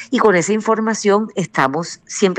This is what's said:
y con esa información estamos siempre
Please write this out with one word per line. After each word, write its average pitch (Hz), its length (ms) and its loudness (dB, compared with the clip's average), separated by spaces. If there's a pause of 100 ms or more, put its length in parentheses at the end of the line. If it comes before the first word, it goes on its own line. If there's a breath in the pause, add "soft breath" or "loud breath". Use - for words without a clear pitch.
(120)
y 240 80 0
con 208 160 4
esa 175 160 0
información 214 840 0
estamos 156 680 -4
siempre 185 340 0